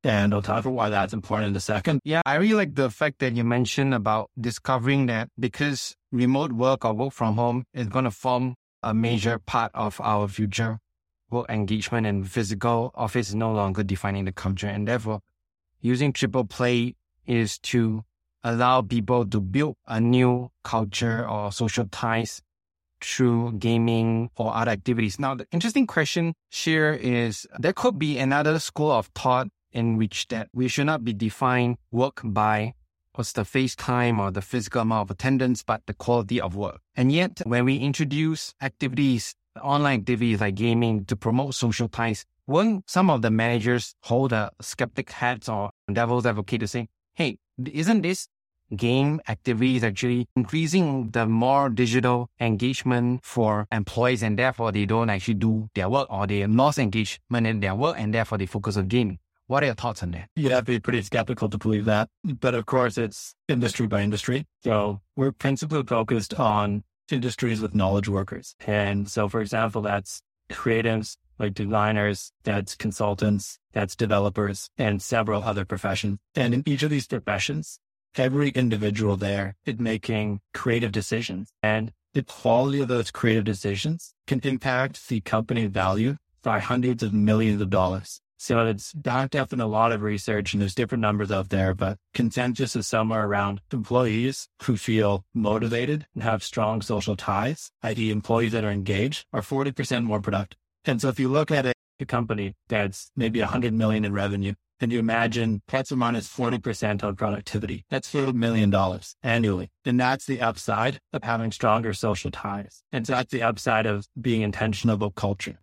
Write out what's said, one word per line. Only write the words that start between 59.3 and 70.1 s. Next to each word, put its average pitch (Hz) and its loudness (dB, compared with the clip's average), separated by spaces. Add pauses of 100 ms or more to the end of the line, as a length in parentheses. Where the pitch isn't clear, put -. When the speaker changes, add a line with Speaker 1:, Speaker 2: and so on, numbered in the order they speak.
Speaker 2:
What 139 2
are - 2
your 120 0
thoughts 113 -6
on 87 -4
that? 85 -10
Speaker 1:
You 143 0
have 123 2
to 123 0
be 117 2
pretty 104 0
skeptical 110 -2
to 104 -4
believe 107 0
that. 107 2 (140)
But 131 -2
of 117 -4
course, 123 2
it's - -6 (140)
industry 120 0
by 104 0
industry. 107 -2 (160)
So 104 0 (160)
we're 135 2
principally 143 -2
focused 113 -2
on 104 2 (260)
industries 120 -2
with 104 -4
knowledge 98 2
workers. 95 -4 (100)
And 101 0
so, 104 0
for 113 -2
example, 110 -2
that's 101 -4 (260)